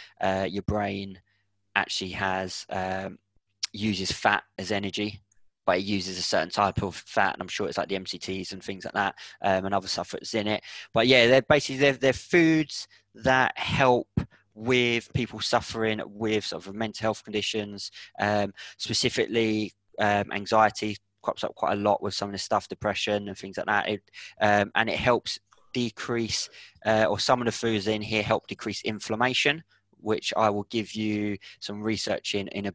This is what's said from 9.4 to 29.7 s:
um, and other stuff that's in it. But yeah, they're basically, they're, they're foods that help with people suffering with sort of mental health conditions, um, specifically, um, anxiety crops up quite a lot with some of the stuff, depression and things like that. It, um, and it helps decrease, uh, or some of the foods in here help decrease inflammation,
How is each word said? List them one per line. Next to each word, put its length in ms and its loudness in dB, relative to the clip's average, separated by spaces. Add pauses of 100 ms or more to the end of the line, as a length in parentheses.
um, 240 2
and 100 0
other 120 0
stuff 240 -6
that's 220 -8
in 140 0
it. 160 -2 (300)
But 140 4
yeah, 200 8
they're 160 8
basically, 340 2
they're, 160 6
they're 200 2
foods 760 2 (280)
that 420 2
help 520 4 (480)
with 560 0
people 260 -4
suffering 640 0
with 380 -2
sort 220 -10
of 80 -12
mental 300 -6
health 200 0
conditions, 680 -4 (280)
um, 320 2 (260)
specifically, 960 0 (280)
um, 320 2
anxiety 680 2 (240)
crops 220 -4
up 120 -4
quite 180 0
a 80 -2
lot 200 2
with 140 -4
some 140 -4
of 40 -10
the 60 -8
stuff, 280 -2
depression 600 -4
and 100 -10
things 200 -12
like 100 -6
that. 200 0
It, 140 -4 (400)
um, 320 4
and 160 2
it 80 -2
helps 420 0 (340)
decrease, 760 -2 (360)
uh, 220 6
or 120 0
some 200 4
of 60 -2
the 60 2
foods 360 0
in 140 0
here 220 0
help 240 0
decrease 360 -8
inflammation, 800 -2 (360)